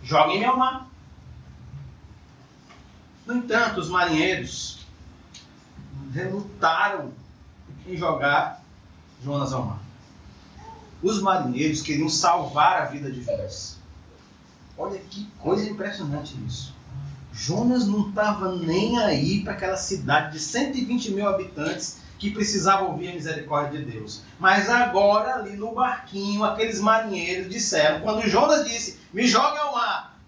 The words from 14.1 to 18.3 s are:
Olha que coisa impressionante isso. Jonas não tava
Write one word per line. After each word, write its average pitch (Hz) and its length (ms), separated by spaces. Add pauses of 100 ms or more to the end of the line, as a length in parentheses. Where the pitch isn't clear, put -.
Olha 196 200
que - 300 (120)
coisa 208 300
impressionante 156 680 (120)
isso. - 260 (600)
Jonas 233 520
não 202 280
tava 196 420